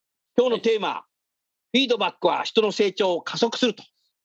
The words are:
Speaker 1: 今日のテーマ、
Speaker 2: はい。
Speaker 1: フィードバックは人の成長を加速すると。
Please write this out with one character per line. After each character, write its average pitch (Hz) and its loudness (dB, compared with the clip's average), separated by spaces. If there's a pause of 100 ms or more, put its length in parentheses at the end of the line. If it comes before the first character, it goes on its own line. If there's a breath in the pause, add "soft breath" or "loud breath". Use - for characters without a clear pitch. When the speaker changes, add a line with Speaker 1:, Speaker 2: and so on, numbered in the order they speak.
(360)
Speaker 1:
今 247 2
日 233 0
の 196 -6
テ 226 0
ー - -4
マ、 175 -2
Speaker 2:
は 113 -6 (680)
い。 240 2
Speaker 1:
フ - 2
ィ - 0
ー 226 -8
ド 233 0
バ 190 0
ッ 165 -2
ク - -8
は 147 0
人 - 2
の 208 0
成 202 0
長 190 0
を 165 -4
加 - -10
速 226 0
す - 2
る 214 -2
と。 - -20 (420)